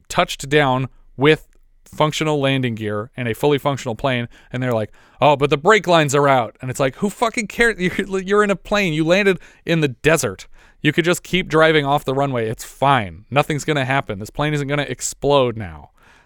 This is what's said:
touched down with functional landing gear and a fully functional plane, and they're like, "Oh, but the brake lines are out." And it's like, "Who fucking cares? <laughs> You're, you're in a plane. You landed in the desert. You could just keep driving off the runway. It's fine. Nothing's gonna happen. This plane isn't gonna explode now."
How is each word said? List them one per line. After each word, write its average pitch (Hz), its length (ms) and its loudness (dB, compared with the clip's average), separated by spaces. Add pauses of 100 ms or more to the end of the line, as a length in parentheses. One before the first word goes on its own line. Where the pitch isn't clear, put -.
(100)
touched - 400 -2
down 135 380 2 (280)
with 147 320 2 (380)
functional 151 520 -2
landing 135 360 0
gear 107 420 -6
and 123 120 -6
a 110 60 -4
fully 147 220 2
functional 135 380 -4
plane, 123 340 -2 (240)
and 127 100 -6
they're 127 120 -2
like, 110 180 -2 (300)
"Oh, 143 140 6
but 139 120 0
the 151 80 2
brake 185 300 4
lines 160 280 4
are 143 140 4
out." 123 320 2
And 127 100 -8
it's - 100 -6
like, 135 160 0
"Who 208 120 -2
fucking 233 380 -4
cares? 226 320 0
<laughs> 180 200 -2 (100)
You're, 190 120 -4
you're 202 240 2
in 202 60 0
a 190 60 2
plane. 202 360 -2
You 156 140 0
landed 190 320 4 (260)
in 165 160 0
the 147 80 2
desert. 131 600 -8 (340)
You 147 100 0
could 170 140 0
just 175 160 0
keep 180 260 -4
driving 156 380 4
off 143 180 0
the 135 100 -4
runway. 131 340 -2
It's 110 160 -8
fine. 107 640 -2
Nothing's 143 340 -2
gonna 147 220 -2
happen. 135 320 -4
This 107 120 -10
plane 151 220 -4
isn't 143 160 -4
gonna 143 140 -2
explode 131 720 0
now." 82 340 -14 (340)